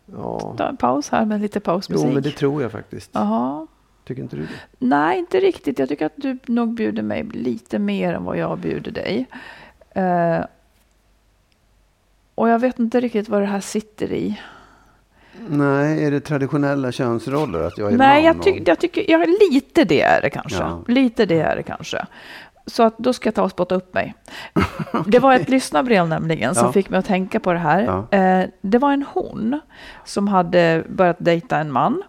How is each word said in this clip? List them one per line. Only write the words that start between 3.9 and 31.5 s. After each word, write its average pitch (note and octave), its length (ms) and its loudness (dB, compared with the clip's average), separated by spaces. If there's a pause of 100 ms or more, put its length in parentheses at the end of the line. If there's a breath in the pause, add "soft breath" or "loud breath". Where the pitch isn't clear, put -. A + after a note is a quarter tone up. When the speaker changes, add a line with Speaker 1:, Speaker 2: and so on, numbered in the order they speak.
Speaker 1:
Tycker C3+ 160 -10
inte C3 140 -10
du C#3+ 60 -8
det? D#3+ 80 -10 (280 loud breath)
Speaker 2:
Nej, D4 420 2
inte F4+ 200 0
riktigt. E4 400 0
Jag C4 100 0
tycker D4 160 -4
att D4+ 100 -4
du C4+ 300 -6
nog A#3 280 -2
bjuder G#3+ 300 -2
mig G#3+ 200 -4
lite - 560 -6
mer G3 340 0
än F3+ 100 -6
vad F3+ 140 -4
jag E3 220 -2
bjuder - 320 -6
dig. B3 340 -4 (680 loud breath)
Eh, E3+ 540 0 (1900)
och A3+ 140 2
jag A#3 100 4
vet B3 200 0
inte A#3 200 2
riktigt A3 300 -2
vad G3+ 120 0
det G3+ 60 0
här G3+ 120 -4
sitter - 540 -6
i. G3+ 260 -4 (1080 loud breath)
Speaker 1:
Nej, D3 560 2
är D3 60 0
det C#3+ 80 0
traditionella C#3 720 -2
könsroller A#2+ 680 -2
att E2 180 -4
jag G#2 160 0
är A#3 40 4
Speaker 2:
Nej, C#4 260 6
Speaker 1:
man - 0 -
Speaker 2:
jag E4 220 4
tyck-, F#4+ 160 2
Speaker 1:
och E4 60 -2
Speaker 2:
jag E4 120 4
tycker, - 320 -2
ja, E4 140 4 (260)
lite C#4 320 4
det D#3 180 4
är - 200 4
det - 80 0
kanske. - 300 -6
Speaker 1:
Ja. E2+ 280 -4
Speaker 2:
Lite A#3+ 380 2
det E3 140 2
är - 160 0
det - 80 -6
kanske. - 420 -8 (600 loud breath)
Så - 180 2
att A3 140 4
då B3 160 0
ska - 140 -4
jag G#3+ 80 -2
ta G3 80 2
och F#3+ 80 0
spotta F3+ 240 -2
upp F#3 180 -6
mig. F#2+ 220 -4 (440 loud breath)
Speaker 1:
<laughs> - 480 -2
Speaker 2:
Det A#3+ 120 6
var C4 140 6
ett B3+ 160 2
lyssnarbrevl B3+ 600 2
nämligen D#3 460 -2
som A#2+ 100 4
Speaker 1:
Ja. B2 60 2
Speaker 2:
fick G3 180 0
mig F3+ 100 0
att F#3+ 60 -2
tänka F#3+ 340 -2
på F3+ 140 0
det E3+ 60 -2
här. E3+ 220 2
Speaker 1:
Ja. G#2+ 360 0
Speaker 2:
Eh, F#3 320 4 (120)
det G3 160 2
var C#4+ 160 2
en C#4 200 -2
hon C#4+ 460 -4 (460 loud breath)
som G3+ 220 -2
hade F3 600 4
börjat F3 300 2
dejta E3+ 380 0